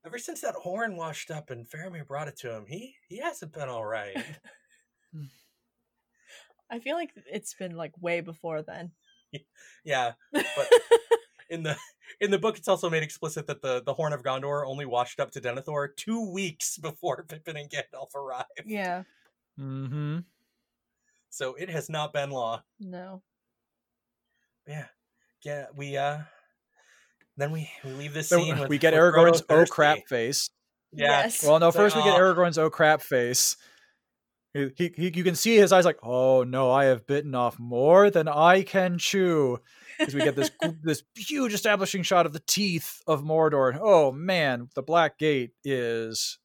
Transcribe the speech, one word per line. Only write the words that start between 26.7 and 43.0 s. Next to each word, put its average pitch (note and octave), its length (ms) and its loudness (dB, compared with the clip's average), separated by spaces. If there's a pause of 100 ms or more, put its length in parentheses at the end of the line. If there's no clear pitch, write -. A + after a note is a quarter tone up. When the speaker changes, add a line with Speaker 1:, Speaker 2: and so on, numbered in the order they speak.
Speaker 1:
then C#3+ 140 -4
we, D#3 180 -10 (120)
we C3+ 100 -14
leave C#3+ 200 -12
this D#3 160 -6
Speaker 2:
Then F3 120 4
Speaker 1:
scene D#3+ 180 -2
with, C#3 100 -4
Speaker 2:
we D3 100 0
get D#3+ 140 6
Speaker 1:
with D#3 80 6
Speaker 2:
Aragorn's E3+ 420 8
Speaker 1:
Frodo D#3 200 6
Speaker 2:
"Oh E3+ 40 6
crap" D3+ 320 4
Speaker 1:
thirsty. - 100 -16
Speaker 2:
face. B2 420 -2 (420)
Speaker 1:
Yeah. C#3+ 300 2
Speaker 3:
Yes. A3+ 220 -4
Speaker 2:
Well, D3+ 160 6
no, E3+ 80 6
Speaker 1:
It's E3+ 80 2
like, G3+ 80 6
Speaker 2:
first G3 120 4
we - 60 2
get - 140 4
Speaker 1:
"Oh." F#3 180 6
Speaker 2:
Aragorn's E3+ 240 2
"Oh D#3 100 4
crap" D3+ 320 4
face. B2 560 0 (1200)
He, F3+ 120 -2
he, E3+ 80 -8
he, F3 200 -4
you F3+ 80 -4
can F3 100 0
see A3+ 220 2
his F#3+ 160 8
eyes F3+ 120 8
like, - 180 2
"Oh B2+ 420 4
no, B2+ 260 0
I C#3 160 4
have B2 200 2
bitten C#3+ 280 -4
off A#2+ 240 0
more C#3+ 520 6
than D#3+ 180 2
I E3+ 340 6
can F3+ 360 0
chew." D#3+ 640 0 (380)
'Cause - 160 -2
we D4 80 0
get C4 140 2
this - 140 0
Speaker 3:
<laughs> - 100 -14
Speaker 2:
gr-, D#4+ 80 -2 (140)
this D#3 200 -4 (140)
huge B3+ 380 -4
establishing G3 480 0
shot F3 240 4
of D3 60 -6
the D3+ 140 -14
teeth F3+ 600 -2